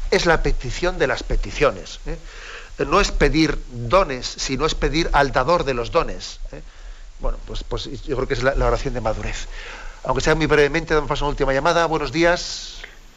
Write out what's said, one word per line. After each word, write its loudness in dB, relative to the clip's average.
Es 4
la 4
petición 0
de 2
las -2
peticiones, 0
¿eh? -6
No 4
es 2
pedir 2
dones, 0
sino -4
es 0
pedir 0
al 4
dador 2
de 0
los -4
dones, -2
¿eh? -14
Bueno, 0
pues, -6
pues -6
yo -4
creo -2
que -2
es -2
la, 4
la 2
oración 0
de -4
madurez. -4
Aunque 0
sea 4
muy 2
brevemente, 4
damos 2
paso -2
a 0
una 0
última 0
llamada. 4
Buenos 0
días. 0